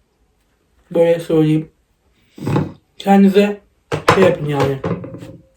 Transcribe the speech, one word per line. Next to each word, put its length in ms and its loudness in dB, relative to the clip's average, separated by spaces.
böyle 260 2
söyleyeyim. 500 0
Kendinize 640 2
şey 100 4
yapın 220 0
yani. 320 -2